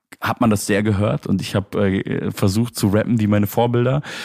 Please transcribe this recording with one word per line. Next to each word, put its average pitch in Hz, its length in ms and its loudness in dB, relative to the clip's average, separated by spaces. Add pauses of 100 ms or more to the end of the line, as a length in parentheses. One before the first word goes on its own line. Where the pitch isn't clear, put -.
(200)
hat - 220 -2
man 117 80 4
das 104 160 0
sehr 104 160 2
gehört 107 460 0
und 101 140 0
ich - 120 -8
hab, - 220 -2
äh, 98 560 -2
versucht 110 440 0
zu 110 120 0
rappen 107 320 2
wie 104 80 0
meine 104 200 2
Vorbilder 120 540 0 (240)